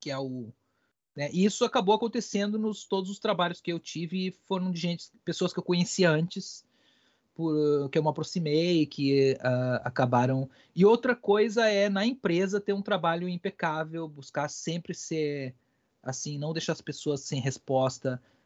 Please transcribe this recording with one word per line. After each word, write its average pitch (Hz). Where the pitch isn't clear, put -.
que 147
é 135
o, 127
né? 143
E 185
isso 214
acabou 214
acontecendo 214
nos 214
todos 190
os 202
trabalhos 175
que 175
eu 165
tive, 175
foram 185
de 170
gente, 170
pessoas 175
que -
eu 180
conhecia 175
antes, 170
por, 151
que 165
eu 151
me 156
aproximei, 156
que, 139
ah, 127
acabaram. 131
E 175
outra 240
coisa 214
é, 202
na 202
empresa, 196
ter 202
um 202
trabalho 175
impecável, 165
buscar 147
sempre 170
ser, 143
assim, 143
não 151
deixar 160
as -
pessoas 143
sem 139
resposta, 131